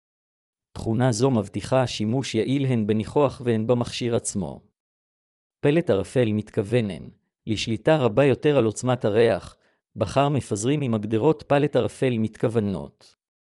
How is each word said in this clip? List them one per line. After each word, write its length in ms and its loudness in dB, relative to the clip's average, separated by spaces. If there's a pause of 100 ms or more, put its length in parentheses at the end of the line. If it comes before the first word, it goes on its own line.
(720)
תכונה 400 0
זו 200 2
מבטיחה 560 0
שימוש 480 -4
יעיל 300 0
הן 220 0
בניחוח 580 0
והן 220 0
במכשיר 480 0
עצמו. 460 -6 (960)
פלט 300 2
ערפל 420 0
מתכוונן, 800 -4 (380)
לשליטה 500 0
רבה 280 2
יותר 320 2
על 80 4
עוצמת 400 -2
הריח, 520 2 (380)
בחר 340 0
מפזרים 520 -2
עם 120 -2
הגדרות 500 0
פלט 320 2
ערפל 420 0
מתכוונות. 960 -4 (340)